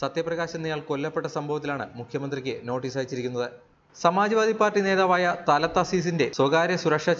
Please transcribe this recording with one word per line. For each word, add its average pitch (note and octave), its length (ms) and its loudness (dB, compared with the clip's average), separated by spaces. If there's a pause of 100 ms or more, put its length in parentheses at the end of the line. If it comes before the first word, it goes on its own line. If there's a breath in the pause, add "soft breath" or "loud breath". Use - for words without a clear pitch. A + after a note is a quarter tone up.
സത്യപ്രകാശ് E3 580 -4
എന്നയാൾ D#3 300 -4
കൊല്ലപ്പെട്ട D3+ 380 -4
സംഭവത്തിലാണ് C#3+ 600 -6 (140)
മുഖ്യമന്ത്രിക്ക് C#3 540 -6 (160)
നോട്ടീസ് B2+ 280 -4
അയച്ചിരിക്കുന്നത്. B2 500 -4 (480)
സമാജ്വാദി G#3 560 2
പാർട്ടി G#3 360 2
നേതാവായ F3+ 440 4 (160)
തലത് D#3+ 360 4
അസീസിന്റെ E3+ 440 0 (120)
സ്വകാര്യ D#3+ 360 4
സുരക്ഷാ D#3 440 2